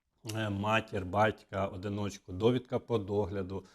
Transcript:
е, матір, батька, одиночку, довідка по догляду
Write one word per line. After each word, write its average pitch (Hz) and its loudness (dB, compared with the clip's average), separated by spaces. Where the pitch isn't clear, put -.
е, 110 0
матір, 104 0
батька, 101 2
одиночку, 101 -6
довідка 120 2
по 117 -2
догляду 95 -2